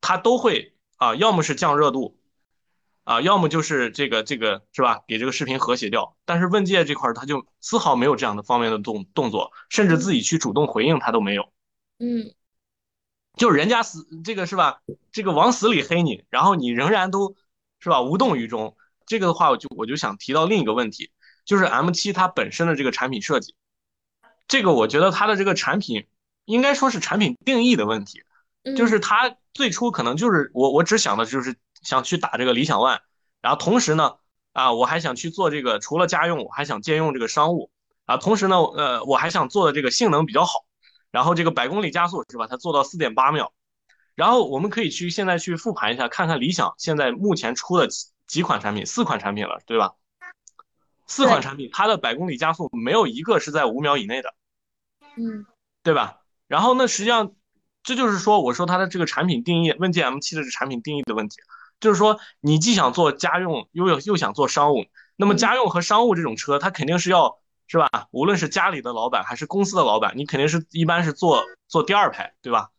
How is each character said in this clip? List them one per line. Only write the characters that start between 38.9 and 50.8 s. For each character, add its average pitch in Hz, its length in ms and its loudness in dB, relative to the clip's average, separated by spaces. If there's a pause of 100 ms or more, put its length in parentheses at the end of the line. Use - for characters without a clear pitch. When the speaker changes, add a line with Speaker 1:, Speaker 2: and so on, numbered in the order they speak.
Speaker 1:
我 131 120 0
还 160 120 0
想 165 220 -2
做 190 160 2
的 147 80 2
这 147 80 -2
个 127 80 0
性 - 200 2
能 151 140 4
比 147 80 -6
较 160 140 4
好， - 140 -4 (500)
然 123 140 0
后 170 100 2
这 165 100 -2
个 165 60 2
百 127 180 -2
公 196 140 -4
里 165 80 -4
加 170 180 0
速， 165 220 -8
是 123 80 -16
吧， 113 80 -6
它 123 100 -10
做 165 160 -6
到 143 100 2
四 139 140 -4
点 131 180 -2
八 131 180 2
秒。 151 200 -2 (640)
然 180 160 2
后 233 180 4
我 135 100 -4
们 196 120 -2
可 226 120 -4
以 180 60 0
去， 175 220 -6
现 196 160 -4
在 180 100 2
去 170 200 -4
复 190 180 -6
盘 107 180 -2
一 123 60 -4
下， 123 100 -2
看 175 180 -2
看 160 140 0
理 139 120 0
想 151 260 -2
现 156 180 -4
在 135 160 2
目 190 220 0
前 117 200 -4
出 180 220 -4
的 147 120 4
几， - 180 -10 (200)
几 156 160 -4
款 131 180 -2
产 104 140 -4
品， 104 120 -6
四 - 180 -2
款 113 160 -4
产 104 140 -4
品 104 120 -4
了， - 200 -8
对 117 120 -2
吧？ 98 140 2 (1120)